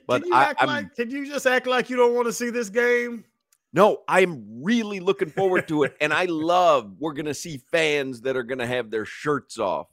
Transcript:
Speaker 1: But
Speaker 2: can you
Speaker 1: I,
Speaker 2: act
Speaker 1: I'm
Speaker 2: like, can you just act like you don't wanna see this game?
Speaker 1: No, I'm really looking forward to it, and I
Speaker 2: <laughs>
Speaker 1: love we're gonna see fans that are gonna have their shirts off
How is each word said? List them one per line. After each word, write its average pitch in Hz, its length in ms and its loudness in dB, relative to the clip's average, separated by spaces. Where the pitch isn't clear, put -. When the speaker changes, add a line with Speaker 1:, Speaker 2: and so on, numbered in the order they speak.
Speaker 1:
But 123 140 2
Speaker 2:
can 349 80 -6
you 349 80 4
Speaker 1:
I, - 60 8
Speaker 2:
act 294 180 0
Speaker 1:
I'm 131 60 4
Speaker 2:
like, - 260 -4
can 233 160 -6
you 277 160 -8
just 277 220 -4
act 247 180 2
like 254 240 0
you 254 80 -4
don't 240 160 4
wanna 240 180 0
see 240 200 -4
this 233 180 -4
game? 240 560 0
Speaker 1:
No, 180 340 4
I'm 170 380 2
really 208 380 -2
looking 185 320 -2
forward 185 380 0
to 151 160 2
it, - 140 -6
and 151 140 0
I 175 120 2
Speaker 2:
<laughs> 180 40 -4
Speaker 1:
love 160 680 2
we're 151 140 -4
gonna 151 200 -6
see 160 240 -10
fans 147 500 0
that 131 160 -2
are 127 60 -2
gonna 120 240 -4
have 123 240 -4
their 107 140 -2
shirts - 520 -6
off 87 360 -2